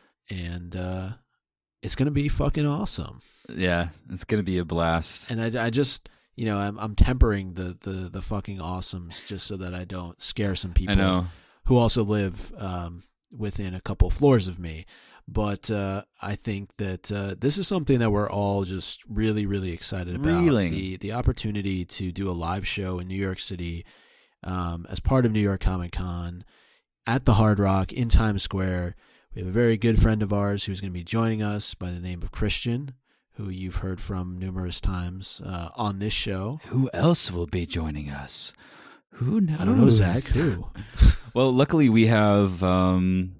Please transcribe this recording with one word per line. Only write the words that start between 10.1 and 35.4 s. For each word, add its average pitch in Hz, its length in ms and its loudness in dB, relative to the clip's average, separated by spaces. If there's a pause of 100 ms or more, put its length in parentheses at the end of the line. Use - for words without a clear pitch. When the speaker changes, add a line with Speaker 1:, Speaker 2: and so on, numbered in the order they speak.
Speaker 2:
scare 101 340 -2
some 87 180 -6
people 98 200 2
Speaker 3:
I 95 40 6
know. 92 300 4 (380)
Speaker 2:
who 127 120 6
also 120 260 4
live, 101 540 -2
um, 90 460 -10 (320)
within 101 380 -6
a 92 80 -10
couple - 300 2
floors 127 360 6
of 92 120 -10
me. 82 260 -10 (420)
But, 101 420 -4
uh, 101 340 -2 (180)
I 101 140 -6
think 101 420 -8
that, 95 340 -6
uh, 101 280 -4
this 147 180 0
is 196 100 -2
something 139 320 2
that 113 120 4
we're 104 180 0
all 101 340 0
just 92 460 -8
really, 107 360 0
really 95 260 -2
excited 87 440 -6
about. 165 260 2
Speaker 3:
Reeling. 113 300 4
Speaker 2:
The, 92 260 -6
the 101 140 -8
opportunity 104 760 -2
to 92 260 -8
do 95 180 -4
a - 20 -2
live 87 360 -4
show 92 320 -4
in 90 80 -8
New 95 140 -8
York 95 180 -4
City, 85 460 -8 (580)
um, 87 460 -6
as 95 100 -6
part 131 260 2
of 110 60 4
New 107 100 2
York 98 200 0
Comic 90 300 0
Con 87 520 -8 (640)
at 123 200 0
the 117 100 6
Hard 107 240 4
Rock 95 340 2
in 117 160 -2
Times 107 340 4
Square. 92 520 -4 (400)
We - 60 -8
have 90 80 -6
a - 40 -6
very 113 240 4
good 107 240 4
friend 107 220 4
of 98 80 -2
ours 101 340 0
who's 95 160 -6
gonna 98 120 -8
be 87 100 -8
joining 113 380 -2
us 104 320 -4
by 90 180 -8
the 87 80 -8
name 90 240 -8
of - 80 -6
Christian, 120 600 -4 (400)
who 101 160 -10
you've 92 280 -6
heard 92 220 -6
from 90 400 -8
numerous 92 400 -6
times, 92 680 -4